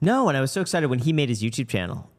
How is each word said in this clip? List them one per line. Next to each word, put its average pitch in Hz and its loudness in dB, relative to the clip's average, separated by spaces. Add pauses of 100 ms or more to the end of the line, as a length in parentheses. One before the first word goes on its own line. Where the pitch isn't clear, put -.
No, 240 2
and 143 2
I 135 2
was 131 0
so 196 -2
excited 170 0
when 127 0
he 151 0
made 147 2
his 110 -2
YouTube 117 -2
channel. 90 -6